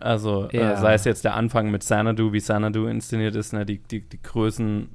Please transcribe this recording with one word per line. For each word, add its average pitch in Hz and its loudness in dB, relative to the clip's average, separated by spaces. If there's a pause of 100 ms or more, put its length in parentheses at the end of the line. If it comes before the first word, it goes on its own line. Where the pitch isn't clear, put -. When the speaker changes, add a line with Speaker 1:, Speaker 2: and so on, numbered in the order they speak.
Speaker 1:
Also, 107 0
äh, 117 0
Speaker 2:
Ja. 104 2
Speaker 1:
sei 107 6
es 101 2
jetzt 113 0
der 104 0
Anfang 113 2
mit 104 0
Xanadu, 110 2
wie 110 2
Xanadu 107 0
inszeniert 110 -2
ist, 104 -6
ne, 104 -2
die, 104 -4
die, 104 -10
die - -16
Größen, 110 -2